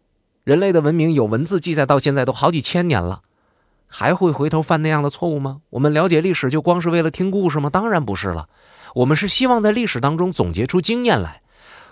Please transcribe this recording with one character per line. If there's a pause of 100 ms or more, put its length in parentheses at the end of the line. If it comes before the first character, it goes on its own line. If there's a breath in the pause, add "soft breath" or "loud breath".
(440)
人
类
的
文
明
有
文
字
记
载
到
现
在
都
好
几
千
年
了， (640)
还
会
回
头
犯
那
样
的
错
误
吗？
我
们
了
解
历
史
就
光
是
为
了
听
故
事
吗？
当
然
不
是
了， (460 loud breath)
我
们
是
希
望
在
历
史
当
中
总
结
出
经
验
来， (480 loud breath)